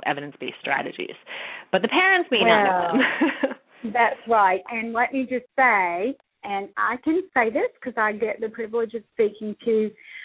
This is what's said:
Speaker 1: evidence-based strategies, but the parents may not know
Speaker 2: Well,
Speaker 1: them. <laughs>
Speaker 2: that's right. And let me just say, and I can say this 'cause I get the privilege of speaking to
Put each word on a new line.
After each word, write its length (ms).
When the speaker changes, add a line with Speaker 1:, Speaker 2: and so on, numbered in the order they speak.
Speaker 1:
evidence-based 540
strategies, 560
but 100
the 60
parents 440
may 120
not 220
know 360
Speaker 2:
Well, 500
Speaker 1:
them. 80
<laughs> 20
Speaker 2:
that's 340
right. 420
And 240
let 200
me 100
just 220
say, 580
and 240
I 260
can 200
say 160
this 220
'cause 160
I 140
get 300
the 80
privilege 440
of 100
speaking 420
to 240